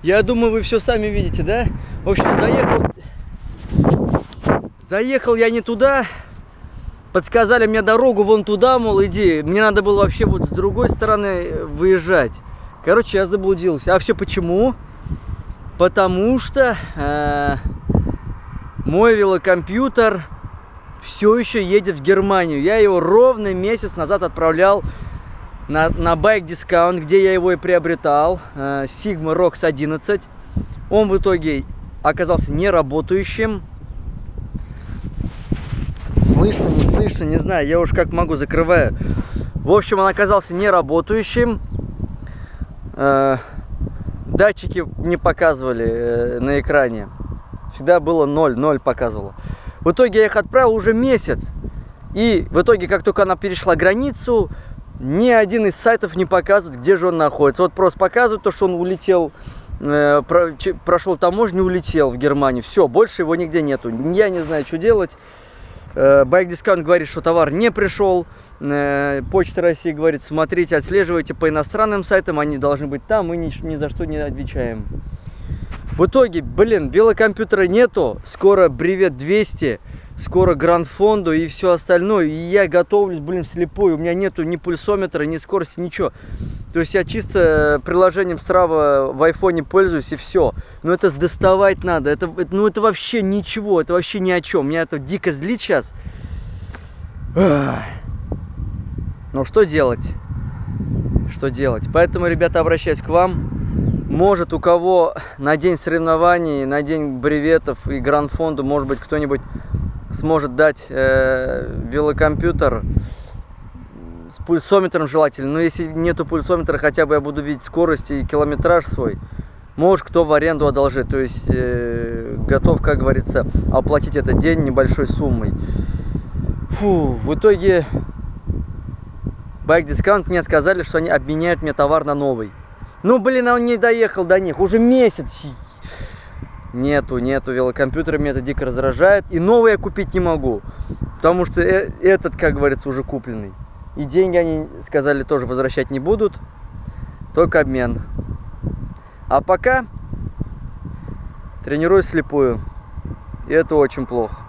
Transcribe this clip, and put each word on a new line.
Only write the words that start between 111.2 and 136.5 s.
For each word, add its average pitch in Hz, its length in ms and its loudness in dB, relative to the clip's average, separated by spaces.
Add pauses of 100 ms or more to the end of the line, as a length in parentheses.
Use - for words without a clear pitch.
велокомпьютер 151 920 0 (1500)
с - 140 -16
пульсометром 170 640 2
желательно. 139 460 0
Но 160 80 -2
если 165 240 -2
нету 160 400 -2
пульсометра, 160 540 -2
хотя 151 280 2
бы 147 80 2
я 147 60 2
буду 147 220 -6
видеть 143 220 -6
скорость 160 460 -2
и 139 140 -4
километраж 151 640 0
свой. 110 320 -4 (580)
Может, 175 300 2
кто 170 180 2
в 151 80 2
аренду 151 340 2
одолжит. 135 420 0
То 139 100 -2
есть, - 300 -4
э, 117 880 -2 (100)
готов, 139 360 2
как 151 160 2
говорится, 131 480 2 (260)
оплатить 143 440 0
этот 127 220 2
день 160 260 2
небольшой 135 420 2
суммой. 117 460 0 (1200)
Фу, 160 500 0
в 151 120 -2
итоге 185 520 4 (1800)
Байк 156 220 2
Дискаунт 185 400 2
мне 175 160 0
сказали, 170 400 2
что - 160 -2
они 165 100 0
обменяют 156 540 0
мне 147 100 -2
товар 147 320 2
на 143 100 -2
новый. 127 360 -2 (520)
Ну, 240 160 4
блин, 247 300 2
а 240 60 4
он 240 100 2
не 240 120 0
доехал 220 480 2
до 180 160 4
них. 165 200 -4
Уже 196 180 4
месяц 240 680 2 (1300)